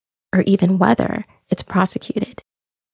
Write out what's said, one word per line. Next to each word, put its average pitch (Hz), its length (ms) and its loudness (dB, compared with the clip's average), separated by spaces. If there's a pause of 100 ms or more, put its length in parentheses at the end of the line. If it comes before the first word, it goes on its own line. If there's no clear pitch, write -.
(320)
or 185 100 4
even 190 360 2
whether, - 480 0 (240)
it's - 140 -4
prosecuted. - 800 -4 (520)